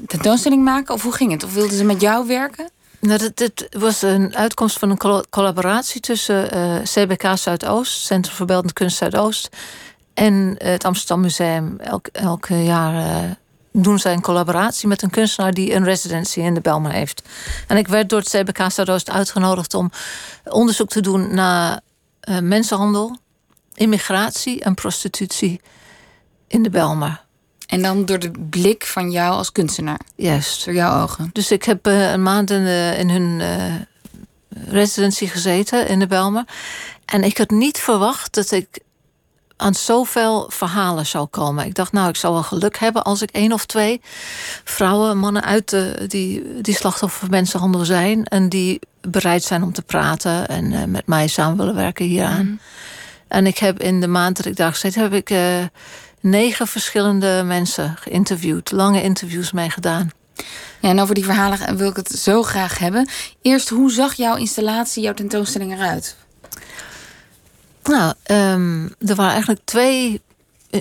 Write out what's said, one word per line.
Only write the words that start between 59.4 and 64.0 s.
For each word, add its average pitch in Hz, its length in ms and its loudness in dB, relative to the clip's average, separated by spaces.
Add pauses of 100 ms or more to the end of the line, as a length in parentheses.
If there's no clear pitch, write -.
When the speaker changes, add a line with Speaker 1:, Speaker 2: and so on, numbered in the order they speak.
Speaker 2:
mee 170 180 -2
gedaan. 175 400 -2 (680)
Speaker 1:
Ja, 202 80 2
en 185 120 6
over 196 140 2
die 196 100 0
verhalen 196 520 0
wil 196 140 0
ik 185 60 -6
het 190 120 -6
zo 214 340 2
graag 190 360 -4
hebben. 202 300 0 (340)
Eerst, 262 260 4
hoe 254 240 4
zag 262 220 0